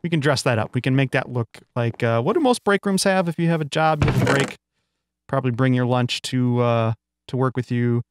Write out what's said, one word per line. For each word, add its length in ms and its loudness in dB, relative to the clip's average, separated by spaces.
We 60 -4
can 100 0
dress 240 2
that 160 2
up. 160 -6
We 60 0
can 140 0
make 160 2
that 180 -2
look 300 -6
like, 280 -2
uh, 180 2
what 120 0
do 60 0
most 240 0
break 220 0
rooms 200 0
have? 220 2
If 120 -6
you 80 2
have 140 0
a 40 -2
job, 380 0
you 80 2
have 100 2
a 120 2
break. 240 -2
Probably 240 -2
bring 220 2
your 120 2
lunch 380 0
to, 360 0
uh, 340 0
to 100 -6
work 200 0
with 140 -6
you. 400 0